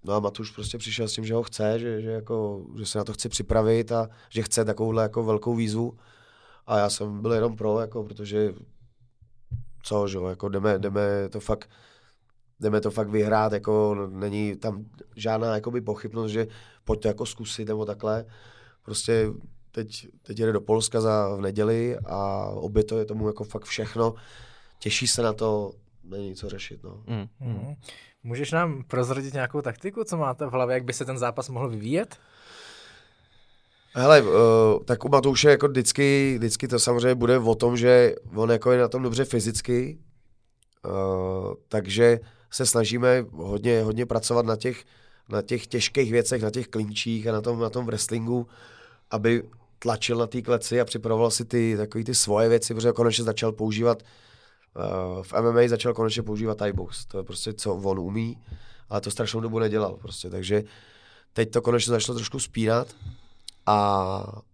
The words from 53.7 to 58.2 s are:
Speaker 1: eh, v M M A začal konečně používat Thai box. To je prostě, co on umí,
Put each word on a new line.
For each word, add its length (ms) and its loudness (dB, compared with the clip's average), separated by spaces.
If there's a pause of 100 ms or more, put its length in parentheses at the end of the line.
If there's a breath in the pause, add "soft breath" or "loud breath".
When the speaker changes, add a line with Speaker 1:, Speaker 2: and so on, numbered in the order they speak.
Speaker 1:
eh, 1200 -8
v 100 -14
M 140 2
M 100 4
A 100 8
začal 260 0
konečně 300 -2
používat 340 -4
Thai 160 -2
box. 320 -8
To 120 -10
je 60 -6
prostě, 300 -8
co 220 -4
on 240 -2
umí, 380 -4 (520 loud breath)